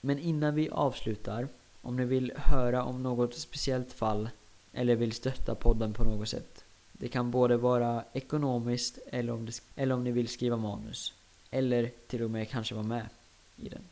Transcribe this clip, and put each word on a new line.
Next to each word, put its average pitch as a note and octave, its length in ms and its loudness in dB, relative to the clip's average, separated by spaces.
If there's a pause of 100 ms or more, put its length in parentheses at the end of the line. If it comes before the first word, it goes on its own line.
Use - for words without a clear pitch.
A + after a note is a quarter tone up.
Men C#3+ 180 -2
innan D3+ 360 -2
vi D#3 160 0
avslutar, B2+ 760 -4 (340)
om B2 140 -6
ni B2+ 80 0
vill B2+ 320 -2
höra B2+ 480 8
om B2+ 180 -6
något B2 320 -2
speciellt - 580 -6
fall A2 360 -2 (440)
eller A#2+ 240 0
vill A2+ 160 -2
stötta B2+ 420 -2
podden A2 380 4
på A2+ 120 6
något G#2+ 240 4
sätt. - 360 -10 (280)
Det - 160 -8
kan B2 220 -2
både A#2+ 260 4
vara A#2+ 560 0
ekonomiskt B2 920 -2
eller A#2+ 260 -6
om A2+ 140 -8
det, A#2 140 -12 (160)
eller C3+ 180 0
om B2 100 -4
ni B2 80 -2
vill A#2+ 160 0
skriva A#2+ 280 -2
manus. A2 580 -8 (360)
Eller B2 400 0 (160)
till A#2 160 -6
och A2+ 80 -4
med A2 180 -6
kanske A2+ 260 -6
vara G#2+ 120 -6
med A2+ 220 -6 (480)
i C3+ 120 -14
den. - 240 -14